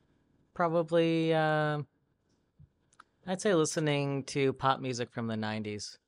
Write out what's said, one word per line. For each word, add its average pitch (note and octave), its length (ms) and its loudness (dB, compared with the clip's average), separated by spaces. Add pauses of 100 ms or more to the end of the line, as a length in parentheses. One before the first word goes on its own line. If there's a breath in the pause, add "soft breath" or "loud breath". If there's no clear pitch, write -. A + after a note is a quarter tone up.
(540)
Probably, E3 800 2
uh, D3+ 460 2 (1500)
I'd F#3 140 -4
say G#3 140 2
listening D3 720 0
to C3+ 280 0
pop C3+ 260 0
music B2 300 -6
from A#2 160 -6
the A2+ 100 -4
nineties. G#2+ 720 -6